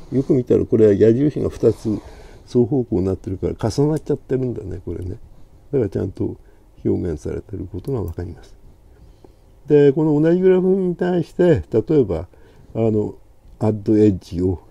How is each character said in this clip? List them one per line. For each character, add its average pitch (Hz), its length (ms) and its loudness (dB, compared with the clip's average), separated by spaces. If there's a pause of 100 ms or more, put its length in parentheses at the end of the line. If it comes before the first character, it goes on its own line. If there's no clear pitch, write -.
(160)
よ 135 80 2
く 165 100 -2
見 127 120 0
た 104 120 2
ら 92 80 0
こ 120 120 0
れ 110 100 6
は 101 60 6
矢 110 200 6
印 143 280 0
が 104 80 -2
二 113 240 0
つ - 160 -6 (560)
双 123 200 0
方 123 200 -2
向 - 160 -2
に 95 40 -2
な 95 100 0
っ - 20 -6
て - 120 -12
る 98 80 -6
か - 100 -4
ら 107 220 -2
重 143 180 0
な 156 100 -2
っ - 20 -6
ち - 120 -6
ゃ - 20 0
っ 135 40 -2
て - 180 -4
る 131 100 -2
ん 120 80 -6
だ 98 100 -10
ね、 90 220 -12
こ 87 80 -8
れ 87 100 -8
ね。 90 140 -10 (560)
だ 139 60 0
か 107 60 0
ら 95 40 -4
ち 110 100 -6
ゃ 98 40 -2
ん 98 80 -6
と 104 260 -8 (480)
表 95 260 -2
現 76 100 -8
さ 80 100 -8
れ 73 100 -8
て 95 160 -14
る 90 120 -12
こ 87 120 -12
と 135 100 -8
が 120 100 -4
わ 85 120 -8
か 87 100 -10
り 87 80 -12
ま - 120 -20
す。 - 120 -20 (1120)
で、 143 240 6
こ 156 140 -2
の 151 160 2
同 165 120 4
じ 185 60 2
グ 185 100 4
ラ 185 120 4
フ 180 60 0
に 185 280 0
対 180 300 -2
し - 80 -16
て、 165 380 2
例 139 280 2
え 127 60 4
ば、 85 220 -6 (480)
あ 113 40 -4
の、 107 360 -2 (440)
ア 110 80 -2
ッ 107 160 -2
ド 107 140 2
エ 107 100 6
ッ 98 120 2
ジ 87 220 -8
を、 90 300 -2